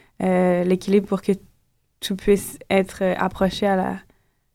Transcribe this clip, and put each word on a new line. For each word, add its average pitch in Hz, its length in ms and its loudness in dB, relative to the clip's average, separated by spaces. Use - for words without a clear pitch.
euh, 180 420 2
l'équilibre 190 420 2
pour 190 160 -2
que 202 100 0
tout - 160 -6
puisse - 420 0
être, 196 320 0
euh, 185 160 0
approché 190 480 -2
à 196 100 2
la, 185 200 -2